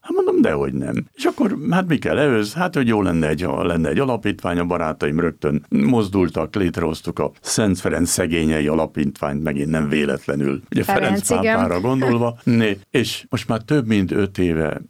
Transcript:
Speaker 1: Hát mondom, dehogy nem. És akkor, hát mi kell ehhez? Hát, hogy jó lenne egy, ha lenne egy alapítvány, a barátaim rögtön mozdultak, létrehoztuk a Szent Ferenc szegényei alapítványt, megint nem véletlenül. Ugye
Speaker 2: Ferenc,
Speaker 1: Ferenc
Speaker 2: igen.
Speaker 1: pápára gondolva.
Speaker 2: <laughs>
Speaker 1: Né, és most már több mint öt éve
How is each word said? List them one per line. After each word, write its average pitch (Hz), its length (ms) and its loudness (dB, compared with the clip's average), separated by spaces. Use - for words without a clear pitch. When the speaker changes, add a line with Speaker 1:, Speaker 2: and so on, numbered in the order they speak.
Speaker 1:
Hát - 140 -10
mondom, 370 260 2
dehogy 71 320 0
nem. 67 400 -4
És 262 120 -14
akkor, 269 320 0
hát 185 180 0
mi 151 100 2
kell 82 200 0
ehhez? 117 360 2
Hát, 180 220 -4
hogy 131 120 2
jó 107 140 4
lenne 85 260 2
egy, 78 140 0
ha 82 240 -2
lenne 82 240 0
egy 82 100 0
alapítvány, 104 600 -2
a 87 60 0
barátaim 80 540 -2
rögtön 76 500 -2
mozdultak, 92 840 2
létrehoztuk 85 640 -2
a 76 120 0
Szent 98 380 0
Ferenc 85 300 0
szegényei 80 580 0
alapítványt, 76 760 -2
megint 73 260 -2
nem 78 200 0
véletlenül. 71 720 -2
Ugye - 120 0
Speaker 2:
Ferenc, 202 440 0
Speaker 1:
Ferenc - 160 0
Speaker 2:
igen. 220 120 2
Speaker 1:
pápára 87 240 0
gondolva. 120 600 0
Speaker 2:
<laughs> - 40 -20
Speaker 1:
Né, 113 340 2
és 117 380 -2
most - 180 -6
már 117 140 -2
több 139 260 0
mint 101 240 2
öt 98 260 0
éve 80 520 0